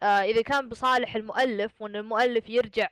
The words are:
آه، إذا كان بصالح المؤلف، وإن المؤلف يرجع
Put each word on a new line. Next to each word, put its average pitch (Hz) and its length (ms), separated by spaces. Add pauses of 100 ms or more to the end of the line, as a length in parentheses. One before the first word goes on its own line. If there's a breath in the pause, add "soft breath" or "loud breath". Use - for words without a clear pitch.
آه، 196 40
إذا 202 360
كان 269 260
بصالح 254 480
المؤلف، 214 680
وإن 208 140
المؤلف 226 520
يرجع 220 440